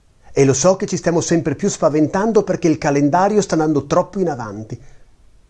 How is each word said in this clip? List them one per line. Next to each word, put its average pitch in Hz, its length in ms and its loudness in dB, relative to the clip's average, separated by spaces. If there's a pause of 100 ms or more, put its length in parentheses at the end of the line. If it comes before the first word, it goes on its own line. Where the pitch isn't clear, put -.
(320)
e 139 120 2
lo 135 100 4
so 139 220 2
che 202 100 -6
ci 180 120 -4
stiamo 165 240 0
sempre 156 340 0
più 196 140 -2
spaventando 190 760 0
perché 180 240 -2
il 156 100 2
calendario 160 640 2
sta - 120 -4
andando 156 320 0
troppo 156 340 -2
in 180 80 0
avanti. 110 540 -10 (680)